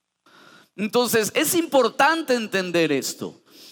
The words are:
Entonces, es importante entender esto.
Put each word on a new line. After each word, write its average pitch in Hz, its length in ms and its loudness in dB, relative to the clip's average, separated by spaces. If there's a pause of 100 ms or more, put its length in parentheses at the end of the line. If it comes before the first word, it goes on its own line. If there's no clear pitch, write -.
(760)
Entonces, 214 600 0
es 302 180 0
importante 302 800 2
entender 180 580 0
esto. - 480 -6 (320)